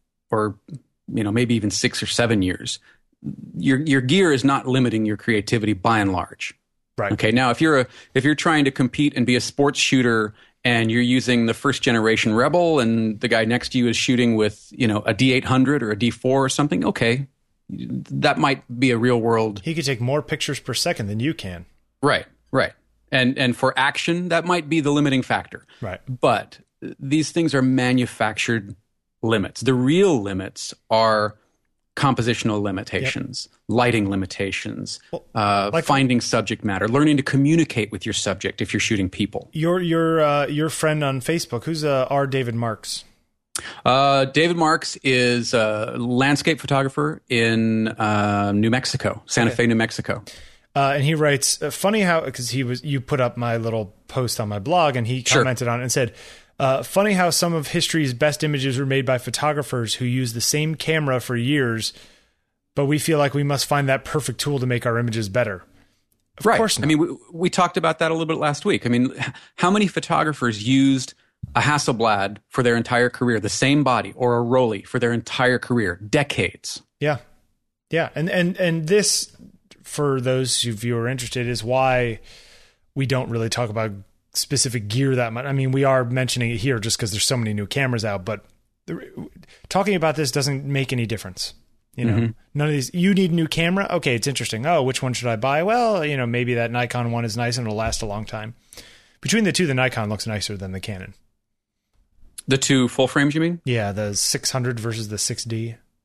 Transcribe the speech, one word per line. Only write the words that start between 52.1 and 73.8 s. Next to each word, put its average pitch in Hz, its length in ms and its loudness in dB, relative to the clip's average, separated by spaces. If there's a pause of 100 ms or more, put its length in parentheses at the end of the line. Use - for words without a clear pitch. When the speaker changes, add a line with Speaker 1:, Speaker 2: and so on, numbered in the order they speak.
Speaker 2:
'cause 120 180 -8
he 131 140 -2
was, 123 200 -4
you 139 160 -2
put 131 220 -2
up 123 160 0
my 117 200 -2
little 113 360 -4 (140)
post 127 320 -4
on 107 100 -4
my 104 80 -4
blog, 147 380 2
and 117 100 0
he 127 180 -2
Speaker 1:
Sure. 127 200 4
Speaker 2:
commented 123 240 -2
on 120 120 -2
it 123 40 -6
and 123 80 -4
said, 123 240 0 (420)
uh, 135 240 2
"Funny 202 320 0
how 180 160 4
some 170 240 0
of 156 140 -2
history's 160 480 0
best 147 280 0
images 139 360 0
were 139 80 -2
made 135 180 0
by 127 140 0
photographers 131 760 -4
who 127 100 -4
used 123 280 -2
the 117 80 -6
same 151 320 0
camera 151 480 -2
for 123 160 -4
years, 120 560 0 (840)
but 139 120 0
we 151 100 2
feel 156 220 0
like 143 160 2
we 143 80 0
must 143 240 -2
find 143 200 0
that - 160 0
perfect 131 360 -4
tool 147 180 -2
to 127 80 -2
make 120 220 -2
our 117 100 0
images 113 320 -2
better." 104 340 -2 (760)
Of - 80 0
Speaker 1:
Right. - 100 4
Speaker 2:
course 220 240 0
Speaker 1:
I 139 60 0
mean, 156 100 4
Speaker 2:
not. 147 120 2
Speaker 1:
we, 139 80 -10 (140)
we 170 200 -2
talked 180 260 2
about 165 220 0
that 165 100 2
a 165 60 -2
little 165 100 -2
bit 160 140 -2
last 147 260 -2
week. 165 220 0
I - 20 2
mean, 123 260 2
h-, - 120 -8 (300)
how 175 120 2
many 208 160 4
photographers 147 840 -2
used 135 460 2 (400)
a 117 80 2
Hasselblad 110 760 0 (120)
for 131 140 0
their 120 120 4
entire 120 360 2
career, 120 280 0
the 104 80 -4
same 139 360 2